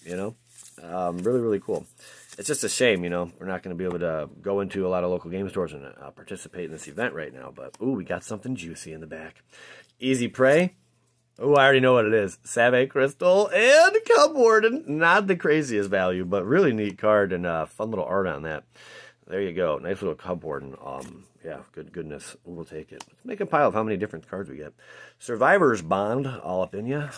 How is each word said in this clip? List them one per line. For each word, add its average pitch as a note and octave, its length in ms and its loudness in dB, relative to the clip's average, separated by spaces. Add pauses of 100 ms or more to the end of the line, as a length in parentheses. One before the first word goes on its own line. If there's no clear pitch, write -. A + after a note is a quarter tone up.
you F2 120 -8
know? G2+ 200 -6 (460)
Um, F2 380 -6
really, A#2+ 200 0
really A2 200 0
cool. E2+ 260 -6 (520)
It's G2+ 100 -10
just D3 160 -4
a G#2 60 -4
shame, G#2+ 340 2
you F2 60 -4
know, F2 300 -4
we're F2+ 60 -14
not F#2 160 -6
gonna F2+ 140 -10
be F#2 100 -6
able F2 140 -4
to D#2+ 300 -4 (120)
go G2 180 -2
into G2 260 -4
a F#2 40 0
lot F2+ 140 0
of F2+ 80 -2
local E2+ 180 -6
game F#2+ 180 -6
stores F2+ 260 -6
and, C#2 120 -18
uh, C#2 260 -20
participate - 540 -14
in D2+ 60 -12
this D#2 160 -14
event E2+ 260 -6
right D2 200 -10
now, C2 220 -16
but, C2+ 260 -18
ooh, B2+ 120 -2
we G2 100 -6
got F2 200 -6
something A2 320 -10
juicy E2 380 -14
in D#2 60 -14
the D#2+ 80 -16
back. D#2+ 360 -18 (560)
Easy B2 280 0
Prey. C#3+ 460 4 (680)
Ooh, C#3 140 2
I C#3 100 6
already C3+ 160 6
know B2+ 100 6
what A#2+ 140 6
it G#2+ 80 4
is. G2+ 320 2
Save B2 420 4
Crystal F3 640 2
and D4+ 440 6 (100)
Cub D#4+ 280 6
Warden. A3+ 520 4
Not E3+ 400 4
the F#3+ 80 0
craziest C#3+ 540 0
value, F#2 340 0
but F#2 220 -2
really D3+ 260 4
neat G#2 260 -4
card G#2 360 4
and, F2+ 120 -4
uh, E2 200 -2
fun A2 240 -8
little F#2+ 160 -4
art F#2+ 200 -2
on D2+ 180 -6
that. D#2 200 -8 (640)
There F#2 140 -4
you F#2+ 100 -4
go. E2 260 0
Nice F2 240 -6
little F2 140 -4
Cub F2+ 300 -8
Warden. C#2 360 -10
Um, C2 440 -14 (180)
yeah, D2 200 -14 (100)
good D2+ 180 -16
goodness. D2+ 540 -12
We'll F2 180 -14
take - 300 -16
it. - 160 -20
Let's - 160 -20
make A3+ 160 -10
a G3 40 -2
pile D3 220 2
of F#2 60 0
how A2 100 0
many G#2+ 140 -2
different F2 320 -8
cards F#2 200 -10
we C2+ 60 -16
get. D2 160 -14 (480)
Survivor's B2+ 640 2
Bond, G#2 440 -2
all F#2 380 -4
up F2+ 100 -6
in G#2 140 -8
ya. C#3+ 300 -6